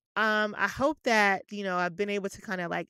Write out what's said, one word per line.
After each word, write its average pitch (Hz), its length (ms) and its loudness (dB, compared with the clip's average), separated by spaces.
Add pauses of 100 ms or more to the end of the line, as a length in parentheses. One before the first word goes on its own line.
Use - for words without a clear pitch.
(160)
um, 214 420 2
I 196 100 2
hope 277 360 -2
that, 208 480 4
you 208 120 -8
know, 185 140 -2
I've 175 180 -2
been 202 140 -2
able 202 200 -2
to - 120 -14
kinda, 180 260 -6
like, 175 220 -4